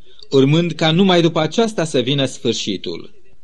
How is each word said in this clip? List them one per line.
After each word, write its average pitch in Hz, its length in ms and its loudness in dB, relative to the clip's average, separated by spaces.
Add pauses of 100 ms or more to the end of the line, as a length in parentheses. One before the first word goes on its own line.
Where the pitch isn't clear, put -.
(300)
urmând 151 420 4
ca 160 200 0
numai 175 300 4
după 160 180 2
aceasta 202 440 0
să 156 160 0
vină 135 260 0
sfârșitul. 104 880 -6 (300)